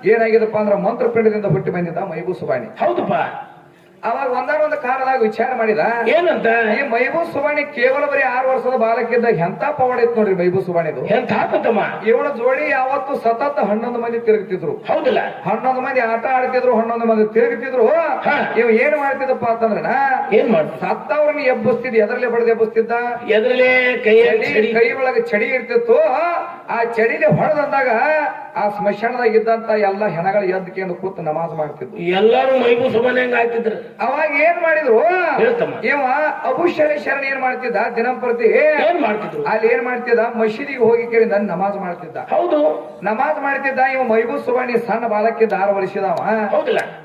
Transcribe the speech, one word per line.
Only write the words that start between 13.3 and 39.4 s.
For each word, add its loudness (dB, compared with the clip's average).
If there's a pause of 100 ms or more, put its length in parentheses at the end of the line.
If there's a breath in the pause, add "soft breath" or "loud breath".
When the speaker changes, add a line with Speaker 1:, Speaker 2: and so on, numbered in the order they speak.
Speaker 1:
ಹನ್ನೊಂದು -2
ಮಂದಿ -4
ತಿರುಗ್ತಿದ್ರು. 0
Speaker 2:
ಹೌದಲ್ಲ? 0 (280)
Speaker 1:
ಹನ್ನೊಂದು 0
ಮಂದಿ -2
ಆಟ -2
ಆಡ್ತಿದ್ರು, 2
ಹನ್ನೊಂದು -2
ಮಂದಿ 2
ತಿರುಗ್ತಿದ್ರು. 2
Speaker 2:
ಹಾ. 0
Speaker 1:
ಇವ್ 4
ಏನ್ 4
ಮಾಡ್ತಿದ್ದಪ್ಪ -2
ಅಂತಂದ್ರ 0 (480)
Speaker 2:
ಏನ್ 4
ಮಾಡ್ತಿದ್ದ? 0
Speaker 1:
ಸತ್ತವ್ರನ್ನ 0
ಎಬ್ಬಸ್ತಿದ್ದ. 0
ಎದ್ರಲ್ಲಿ 2
ಬಡದ್ 0
ಎಬ್ಬಸ್ತಿದ್ದ? 0 (380)
Speaker 2:
ಎದ್ರಲ್ಲೇ 2
ಕೈಯಲ್ಲಿ 4
Speaker 1:
ಚಡಿ, 2
Speaker 2:
ಚಡಿ. -
Speaker 1:
ಕೈ 4
ಒಳಗೆ 0
ಚಡಿ 0
ಇರ್ತಿತ್ತು. 0 (720)
ಆ 0
ಚಡಿಲಿ 0
ಹೊಡೆದಂದಾಗ 2 (680)
ಆ 0
ಸ್ಮಶಾನದಾಗ 0
ಇದ್ದಂತ 0
ಎಲ್ಲ 0
ಹೆಣಗಳು 0
ಎದ್ದು -4
ಕೇಂದ್ರ -6
ಕೂತು -8
ನಮಾಜ್ -4
ಮಾಡ್ತಿದ್ವು. -8
Speaker 2:
ಎಲ್ಲಾರು 2
ಮೈಬೂ 2
ಸುಬಾನಿ 0
ಹಂಗ 0
ಆಗ್ತಿದ್ರು. -2
Speaker 1:
ಅವಾಗ -2
ಏನ್ 2
ಮಾಡಿದ್ರು? 2 (400)
Speaker 2:
ಹೇಳ್ತಮ್ಮ. 0 (100)
Speaker 1:
ಇವ 0 (520)
ಅಬು 0
ಶರಿ 0
ಶರಣ್ -4
ಏನ್ -4
ಮಾಡ್ತಿದ್ದ? -2 (200)
ದಿನಂಪ್ರತಿ -2
Speaker 2:
ಏನ್ 4
ಮಾಡ್ತಿದ್ರು? -4